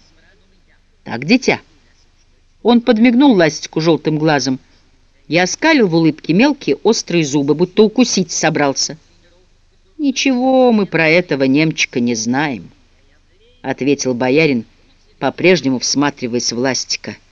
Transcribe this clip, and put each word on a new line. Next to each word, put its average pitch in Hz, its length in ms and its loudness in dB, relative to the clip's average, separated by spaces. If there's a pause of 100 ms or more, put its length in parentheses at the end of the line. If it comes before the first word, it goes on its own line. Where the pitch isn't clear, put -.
(1040)
Так, 117 220 -10
дитя?" 185 340 0 (1040)
Он 233 180 4
подмигнул 240 540 4
Ластику 160 460 0
желтым 156 380 0
глазом 139 400 0 (720)
и 151 100 0
оскалил 247 480 0
в 165 80 -2
улыбке 160 380 0
мелкие 226 440 0
острые 175 480 -2
зубы, 143 300 0
будто 175 280 0
укусить 214 500 0
собрался. 147 640 -2 (1040)
"Ничего 262 720 2
мы 208 140 2
про 165 220 0
этого 160 360 2
немчика 147 560 0
не 120 140 0
знаем", 117 560 -4 (880)
ответил 135 540 -4
боярин, 127 500 0 (540)
по-прежнему 135 600 0
всматриваясь 123 720 -4
в 117 60 -6
Ластика. 123 580 -6 (160)